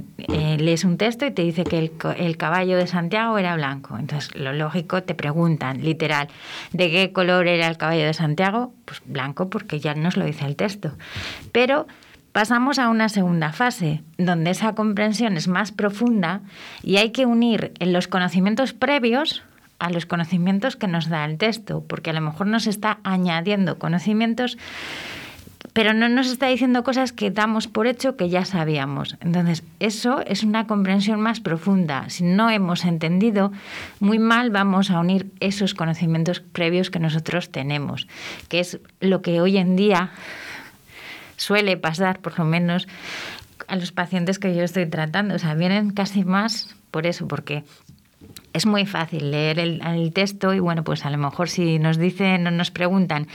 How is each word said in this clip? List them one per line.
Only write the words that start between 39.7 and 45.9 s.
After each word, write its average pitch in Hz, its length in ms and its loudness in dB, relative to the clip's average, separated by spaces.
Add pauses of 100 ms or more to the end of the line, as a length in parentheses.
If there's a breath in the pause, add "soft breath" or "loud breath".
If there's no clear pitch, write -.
día 185 360 4 (1300 loud breath)
suele 196 420 2
pasar, 180 400 0
por - 200 -6
lo 170 60 2
menos 175 420 2 (800 loud breath)
a 190 100 -6
los 175 160 -6
pacientes 180 460 -2
que 185 160 0
yo 175 80 0
estoy 175 220 0
tratando. 160 520 -2
O - 20 -4
sea, 156 160 0
vienen 196 360 2